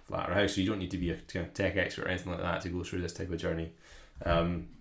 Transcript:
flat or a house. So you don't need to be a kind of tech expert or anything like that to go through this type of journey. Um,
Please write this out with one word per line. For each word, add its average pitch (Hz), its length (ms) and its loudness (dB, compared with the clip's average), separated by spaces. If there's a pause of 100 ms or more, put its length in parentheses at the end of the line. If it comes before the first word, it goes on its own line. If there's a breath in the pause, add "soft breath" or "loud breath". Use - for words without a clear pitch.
flat - 240 -4
or 87 40 0
a - 20 2
house. 98 200 4
So 101 60 0
you 92 80 4
don't 107 100 0
need 92 120 -2
to 92 80 -2
be 85 120 2
a 80 60 0
kind - 300 -4
of - 80 -14
tech 95 220 2
expert - 300 0
or - 20 0
anything 90 240 -2
like 87 100 -2
that 85 200 2
to 92 60 -2
go 90 140 -2
through 90 200 -2
this 87 100 -2
type 87 180 -6
of 85 80 -2
journey. 82 340 -2 (520 loud breath)
Um, 85 440 2 (120)